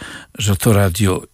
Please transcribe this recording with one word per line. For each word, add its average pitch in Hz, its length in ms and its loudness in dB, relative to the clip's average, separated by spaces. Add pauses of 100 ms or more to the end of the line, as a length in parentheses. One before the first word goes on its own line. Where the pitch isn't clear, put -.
(380)
że 101 180 0
to 117 160 2
radio 95 500 2 (120)